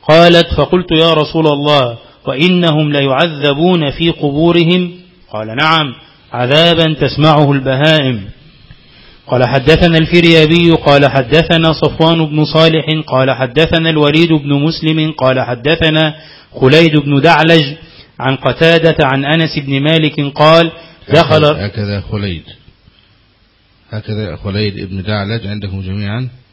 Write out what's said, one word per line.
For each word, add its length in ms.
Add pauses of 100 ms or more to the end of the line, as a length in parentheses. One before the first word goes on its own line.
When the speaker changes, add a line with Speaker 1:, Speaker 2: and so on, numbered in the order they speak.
Speaker 1:
قالت: 400 (100)
فقلت: 340
"يا 220
رسول 340
الله، 500 (300)
وإنهم 640
ليعذبون 1000
في 180
قبورهم؟" 840 (400)
قال: 160
"نعم، 480 (380)
عذابا 600
تسمعه 580
البهائم". 760 (1000)
قال: 220
"حدثنا 480
الفريابي 720
قال 400
حدثنا 640
صفوان 520
بن 200
صالح 400 (220)
قال 240
حدثنا 580
الوليد 440
بن 200
مسلم 580
قال 280
حدثنا 760 (460)
خليد 360
بن 240
دعلج 540 (440)
عن 160
قتادة 600 (120)
عن 180
أنس 340
بن 220
مالك 400 (140)
قال: 360 (380)
دخل"، 360
Speaker 2:
هكذا، 200
هكذا 360 (100)
خليد، 320 (1500)
هكذا 460
خليد 540
بن 140
دعلج 440
عندكم 340
جميعا؟ 480 (240)